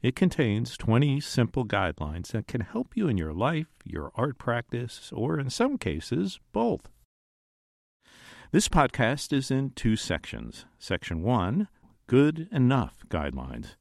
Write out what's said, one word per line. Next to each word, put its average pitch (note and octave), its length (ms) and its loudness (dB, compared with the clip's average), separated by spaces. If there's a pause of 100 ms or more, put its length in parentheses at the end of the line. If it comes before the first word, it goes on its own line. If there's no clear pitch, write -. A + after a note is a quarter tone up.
It B2 160 0
contains A#2+ 580 2
twenty C3+ 460 4
simple B2+ 440 0
guidelines F2 680 -2
that A2 120 -2
can - 140 -6
help - 380 -6
you G#3 100 0
in A2 100 2
your D#2 140 -2
life, D3 360 -2 (180)
your D#2 300 -8
art C3 220 -2
practice, A#2+ 760 -6
or D3 240 -2
in C3+ 100 -4
some C4+ 280 0
cases, B2 640 -4 (100)
both. - 380 -2 (1600)
This G3 160 4
podcast C3+ 640 2
is C3+ 180 0
in C3+ 200 0
two A2+ 260 2
sections. A#1 720 -6 (120)
Section F2 440 -4
one, A#2 480 0 (380)
Good D#3 440 4
Enough B2+ 560 2
Guidelines. C2 720 -6